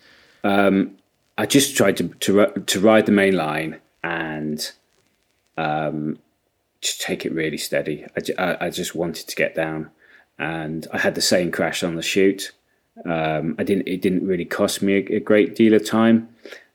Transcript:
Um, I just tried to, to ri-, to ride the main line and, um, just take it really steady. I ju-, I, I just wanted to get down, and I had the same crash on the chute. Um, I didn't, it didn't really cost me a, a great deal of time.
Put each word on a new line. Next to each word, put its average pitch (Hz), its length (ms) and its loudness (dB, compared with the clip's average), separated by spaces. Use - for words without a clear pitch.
Um, 98 520 2
I 110 80 -2
just 139 300 2
tried 98 220 2
to, 87 120 -2
to - 240 -2
ri-, 101 320 4
to 104 140 -2
ride 110 260 6
the 107 60 2
main 98 240 4
line 80 440 -4
and, 156 680 -6
um, 76 640 -4
just - 200 -6
take - 240 -6
it - 80 -4
really 80 240 -4
steady. - 480 -4
I - 40 -4
ju-, - 180 -6
I, 78 300 -4
I - 20 -4
just - 260 -8
wanted 82 320 -6
to - 80 -10
get - 200 -2
down, 80 340 -6
and 78 560 -6
I 107 60 -4
had 95 160 -2
the 85 60 -4
same 87 300 2
crash 82 320 -2
on 82 120 -4
the 82 80 -6
chute. 95 480 2
Um, 80 520 -2
I - 60 -2
didn't, 95 240 0
it 90 140 -6
didn't 92 260 0
really 87 180 -2
cost - 360 -2
me 98 140 2
a, 95 200 0
a 104 40 0
great 107 360 4
deal 110 180 6
of 107 120 4
time. 113 440 4